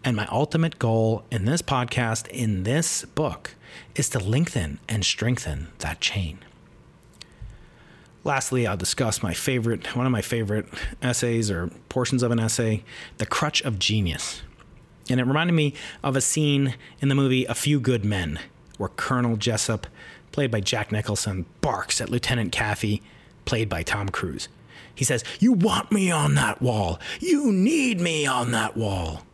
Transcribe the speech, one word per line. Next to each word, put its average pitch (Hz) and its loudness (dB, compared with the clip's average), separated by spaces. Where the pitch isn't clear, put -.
and 123 2
my 104 -2
ultimate 160 0
goal 113 2
in 107 -2
this 147 2
podcast, 120 0
in 107 0
this 139 0
book, - -4
is - 0
to 123 0
lengthen 98 0
and 107 0
strengthen 82 -2
that 76 -6
chain. 85 -2
Lastly, 131 0
I'll 98 0
discuss 110 0
my 87 -2
favorite, 117 -2
one 123 0
of 127 2
my 107 0
favorite 107 -2
essays 117 0
or 85 -2
portions 127 0
of 120 2
an 117 2
essay, 110 0
The 107 -2
Crutch - -2
of 113 -2
Genius. 98 0
And 127 2
it 123 2
reminded 156 2
me 147 2
of 135 0
a 135 2
scene 143 2
in 139 2
the 135 4
movie 131 4
A - -2
Few 143 0
Good 117 2
Men, 85 -2
where 98 -4
Colonel 123 0
Jessup, 110 -2
played 139 0
by 110 0
Jack 104 -2
Nicholson, 104 -2
barks - -2
at 117 -4
Lieutenant 120 0
Kaffee, 104 0
played 110 0
by 85 -2
Tom 98 -2
Cruise. - -6
He - -2
says, 127 0
"You 240 6
want 208 2
me 196 4
on 147 2
that 120 2
wall. 107 0
You 294 2
need 233 4
me 160 0
on 123 0
that 110 0
wall." 92 -2